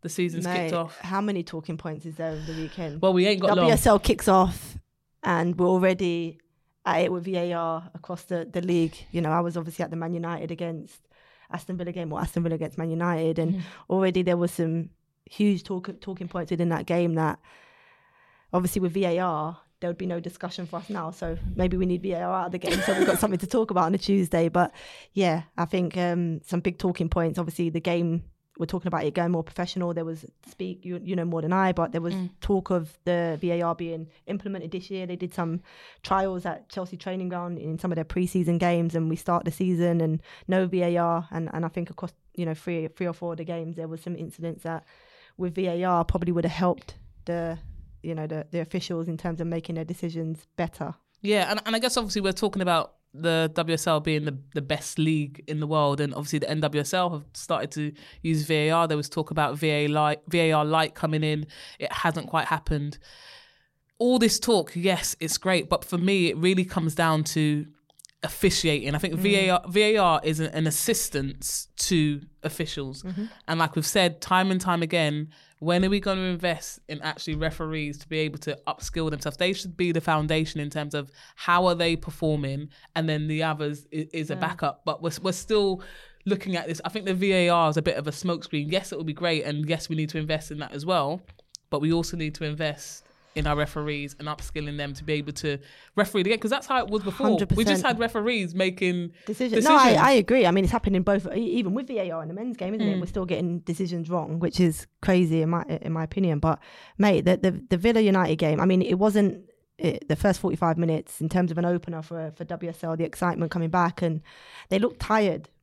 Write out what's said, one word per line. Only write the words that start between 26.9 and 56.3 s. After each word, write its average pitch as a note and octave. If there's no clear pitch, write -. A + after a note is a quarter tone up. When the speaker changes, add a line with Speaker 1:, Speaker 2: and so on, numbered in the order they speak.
Speaker 2:
points. E3
Obviously E3+
the E3
game, E3+
we're E3+
talking F3+
about D#3+
it D3
going F3
more E3
professional. F3
There E3
was D#3+
speak, F#3
you, F3
you F#3+
know E3+
more E3
than D#3+
I, F#3
but F3
there E3
was F3
Speaker 1:
Mm. F#3
Speaker 2:
talk F#3+
of E3+
the E3+
V F3
A E3+
R E3+
being E3
implemented G3
this F#3
year. F#3
They F3+
did F3
some E3+
trials F#3+
at E3
Chelsea F#3
training F#3
ground F3
in D#3+
some F3+
of E3
their D#3+
pre-season F3
games, E3+
and D#3+
we D#3+
start E3+
the E3
season E3+
and D#3+
no F#3
V F3+
A F3
R. E3+
And, E3
and E3
I -
think F3
across, -
you F3
know, D#3+
three, D#3+
three F3+
or E3+
four E3+
of E3
the E3
games, E3
there D#3+
was D#3+
some F3
incidents E3
that E3
with F3+
V F#3
A F3
R F3
probably F3
would E3+
have E3+
helped -
the, E3+
you E3
know, D#3
the, D#3
the E3+
officials F3
in E3
terms E3
of E3+
making E3
their D#3+
decisions E3
better. D#3+
Speaker 1:
Yeah, G3+
and, G#3+
and A3+
I -
guess A#3+
obviously G#3+
we're F#3+
talking F#3+
about F3
the D#3+
W E3
S D#3+
L D#3+
being D3+
the, C3+
the D3+
best C#3+
league D#3
in D3+
the D3+
world, D3
and C#3+
obviously D3+